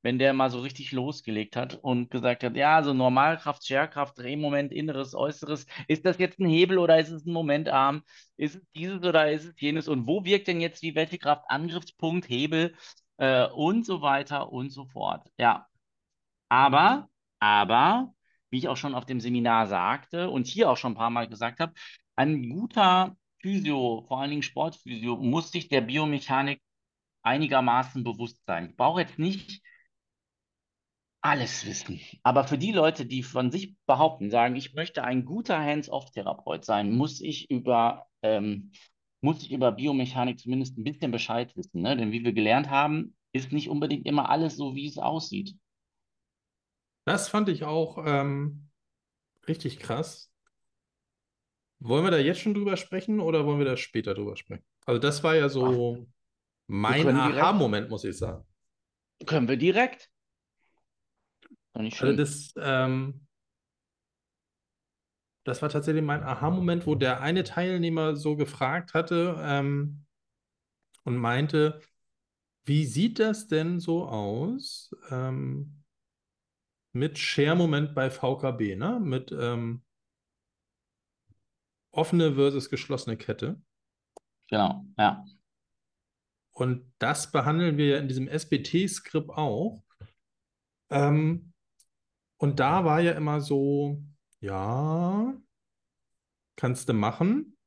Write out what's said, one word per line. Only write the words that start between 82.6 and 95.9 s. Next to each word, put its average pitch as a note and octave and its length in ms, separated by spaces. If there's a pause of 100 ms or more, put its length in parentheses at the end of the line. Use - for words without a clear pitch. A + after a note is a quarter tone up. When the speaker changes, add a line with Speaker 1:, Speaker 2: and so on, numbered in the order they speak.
Speaker 2:
geschlossene B2 460
Kette." - 440 (880)
Speaker 1:
Genau, G#2 360 (140)
ja. - 260 (1300)
Speaker 2:
Und B2+ 460
das C#3+ 340
behandeln D3+ 460
wir D3 80
ja C#3 120
in C#3+ 100
diesem C3 200
S-B-T-Skript D#3 1000
auch. D3+ 520 (1080)
Ähm, D3+ 640 (800)
und C#3+ 240
da E3 240
war D#3+ 160
ja E3+ 120
immer D3+ 280
so, C#3+ 600 (380)
"Ja, D#3 920 (1200)